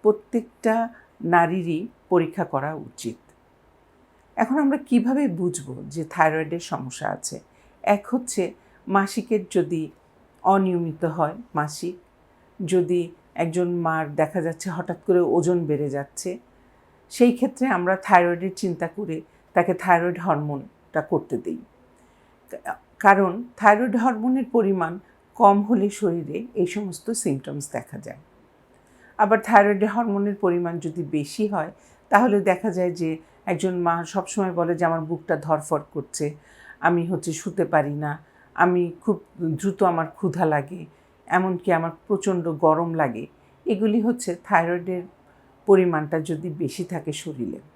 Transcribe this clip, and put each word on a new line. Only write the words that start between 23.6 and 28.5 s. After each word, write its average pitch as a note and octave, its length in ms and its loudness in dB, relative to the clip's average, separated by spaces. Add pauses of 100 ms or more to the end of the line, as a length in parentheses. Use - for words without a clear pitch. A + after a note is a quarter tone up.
হরমোনের B3 560 0
পরিমাণ F#3+ 460 0 (360)
কম G3+ 280 6
হলে G3+ 280 2
শরীরে E3+ 640 -4
এই F3+ 120 2
সমস্ত G3 440 -6
সিমটমস C#3+ 600 -6
দেখা - 260 -10
যায়। - 180 -14 (1040)